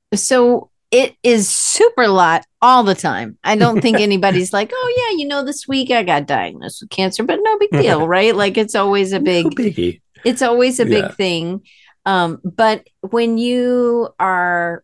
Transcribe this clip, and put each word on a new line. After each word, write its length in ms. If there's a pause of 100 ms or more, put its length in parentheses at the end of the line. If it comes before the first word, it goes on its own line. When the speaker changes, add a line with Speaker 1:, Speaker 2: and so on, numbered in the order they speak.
(140)
Speaker 1:
So 560 (220)
it 300
is 280
super 580
lot 380 (160)
all 220
the 100
time. 500
I 120
don't 260
think 160
Speaker 2:
<laughs> 20
Speaker 1:
anybody's 520
like, 200
"Oh, 240
yeah, 220
you 80
know, 180
this 220
week 240
I 140
got 220
diagnosed 540
with 100
cancer, 340
but 180
no 160
big 140
deal," 360
Speaker 2:
<laughs> 0
Speaker 1:
right? 260
Like, 220
it's 200
always 360
a 60
Speaker 2:
No 60
Speaker 1:
big, 240
Speaker 2:
biggie. 520 (240)
Speaker 1:
it's 180
always 360
a 80
big 180
Speaker 2:
Yeah. 60
Speaker 1:
thing. 520 (440)
Um, 380
but 420 (140)
when 360
you 720 (100)
are 640